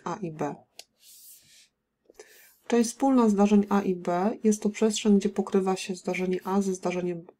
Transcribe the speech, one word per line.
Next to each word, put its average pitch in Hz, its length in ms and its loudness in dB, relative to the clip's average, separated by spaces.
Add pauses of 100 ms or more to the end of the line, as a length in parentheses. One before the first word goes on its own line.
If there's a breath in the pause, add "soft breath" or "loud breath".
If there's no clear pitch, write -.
A 175 120 -6
i 175 140 -8
B. 151 240 -8 (2000 loud breath)
Część 233 240 2
wspólna 262 380 4
zdarzeń 208 400 4
A 202 140 0
i 190 120 -2
B 180 500 -2
jest 214 180 2
to 208 80 -2
przestrzeń, 214 480 2
gdzie 196 100 0
pokrywa 190 480 -2
się - 180 -10
zdarzenie 180 500 -4
A 196 180 0
ze 190 120 -4
zdarzeniem 180 520 -6 (140)